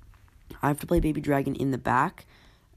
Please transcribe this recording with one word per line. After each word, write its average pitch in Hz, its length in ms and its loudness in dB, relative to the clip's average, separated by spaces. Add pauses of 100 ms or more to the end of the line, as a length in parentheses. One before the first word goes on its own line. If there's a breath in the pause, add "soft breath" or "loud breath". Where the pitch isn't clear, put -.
(600)
I 139 60 0
have 143 140 -2
to 160 60 -10
play 175 120 4
Baby 151 220 0
Dragon 139 340 -2
in 135 160 -2
the 127 60 -2
back, - 480 0 (520 soft breath)